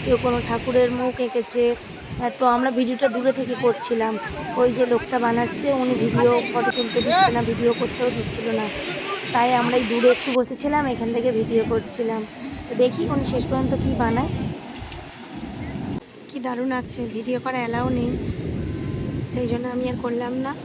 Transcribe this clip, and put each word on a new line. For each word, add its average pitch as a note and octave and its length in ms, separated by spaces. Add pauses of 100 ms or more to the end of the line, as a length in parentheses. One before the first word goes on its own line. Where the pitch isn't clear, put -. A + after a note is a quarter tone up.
কেউ B3+ 180
কোনো A#3+ 260
ঠাকুরের A#3+ 420
মুখ B3 300
এঁকেছে। A#3+ 540
আহ, - 640
তো B3+ 80
আমরা B3 240
ভিডিওটা B3 380
দূরে B3 240
থেকে B3 300
করছিলাম। A3 560 (380)
ওই B3 160
যে B3 140
লোকটা A#3+ 320
বানাচ্ছে, A#3 540
উনি B3+ 220
ভিডিও A#3+ 480 (120)
ফটো A#3+ 160
তুলতে A#3+ 300
দিচ্ছে F4 320
না, A#3+ 100
ভিডিও A#3 300
করতেও B3 380
দিচ্ছিল A3 460
না। G#3+ 120 (640)
তাই B3 220
আমরা A#3+ 220
এই B3 80
দূরে A#3 260
একটু B3 220
বসেছিলাম, C#4 540
এখান A#3 260
থেকে A#3 180
ভিডিও A3 380
করছিলাম। A3 580 (420)
তো B3 60
দেখি B3 280
উনি D4 220
শেষ B3+ 220
পর্যন্ত C4 280
কী B3+ 240
বানায়। A#3 300 (2000)
কি C4+ 120
দারুণ B3 280
লাগছে, B3 440
ভিডিও A#3 280
করা B3+ 180
অ্যালাউ A#3+ 300
নেই, B3 220 (1200)
সেই B3 140
জন্য A#3+ 220
আমি B3 200
আর B3 140
করলাম A#3+ 300
না। C4 220 (100)